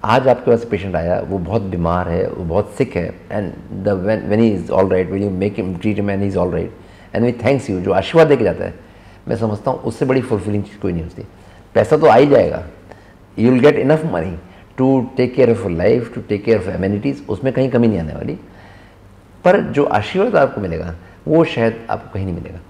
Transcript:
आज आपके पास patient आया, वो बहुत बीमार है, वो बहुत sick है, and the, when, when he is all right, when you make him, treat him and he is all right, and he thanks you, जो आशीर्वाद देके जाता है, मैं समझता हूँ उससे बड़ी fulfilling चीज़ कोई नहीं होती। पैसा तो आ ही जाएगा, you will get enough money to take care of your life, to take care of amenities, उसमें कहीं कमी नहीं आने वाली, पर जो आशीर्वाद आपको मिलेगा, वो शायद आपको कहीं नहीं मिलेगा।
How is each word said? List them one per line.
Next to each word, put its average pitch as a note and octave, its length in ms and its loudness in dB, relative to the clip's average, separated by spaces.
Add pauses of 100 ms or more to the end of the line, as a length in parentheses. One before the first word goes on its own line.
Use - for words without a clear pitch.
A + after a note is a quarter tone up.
आज B2+ 240 2
आपके A#2+ 220 2
पास A2+ 140 2
patient F#2+ 320 -4
आया, E2+ 240 0
वो F#2+ 180 -4
बहुत F#2+ 240 -4
बीमार F2+ 460 0
है, F2 200 0
वो - 160 -8
बहुत F2 340 -2
sick - 180 -2
है, E2+ 180 -6
and G2+ 360 -8 (360)
the, G2+ 120 0
when, G#2 300 -2
when G#2+ 120 2
he A2+ 180 4
is - 80 -8
all F#2 260 2
right, F#2 220 0
when G2 80 -2
you F#2+ 200 -2
make G2+ 180 -2
him, F2+ 220 -6
treat G#2 180 0
him G2+ 60 -2
and G2 160 -2
he G2+ 100 -2
is F#2+ 60 -2
all F2+ 160 0
right, E2+ 140 -4 (480)
and A#2 80 2
he A#2+ 180 -2
thanks C3 280 0
you, F#2 100 -2
जो F#2+ 120 -2
आशीर्वाद D#3 340 4
देके B2+ 180 4
जाता - 200 0
है, F2+ 100 -8 (540)
मैं A#2 80 -2
समझता G#2+ 340 -2
हूँ B2+ 100 -4
उससे - 240 -6
बड़ी C3 160 2
fulfilling G2+ 440 -2
चीज़ - 160 -18
कोई F#2+ 120 -4
नहीं E2 100 -4
होती। D#2 200 -12 (520)
पैसा D3+ 220 4
तो D3+ 100 4
आ A2+ 100 8
ही C#3 100 6
जाएगा, A2 380 2 (760)
you A#2 100 6
will B2+ 140 4
get - 120 6 (100)
enough D3+ 180 2
money F2 300 -4 (460)
to C3 220 4 (180)
take B2 180 0
care A#2 180 4
of G2 100 -6
your F2 120 -2
life, A#2+ 360 2
to G#2+ 180 -6
take G2+ 160 -2
care G#2+ 160 2
of F#2+ 120 -6
amenities, G#2 520 -2
उसमें B2 240 -2
कहीं B2+ 180 0
कमी A#2+ 180 4
नहीं G2+ 100 0
आने D#2 160 -6
वाली, A#2 200 -8 (1120)
पर F3+ 160 4
जो C3 240 0
आशीर्वाद F#3 520 0
आपको C3+ 240 2
मिलेगा, E2 340 -6 (340)
वो D#3+ 160 4
शायद A2+ 460 -2
आपको - 240 -6
कहीं G2 100 -6
नहीं F#2 100 -6
मिलेगा। E2+ 240 -12 (120)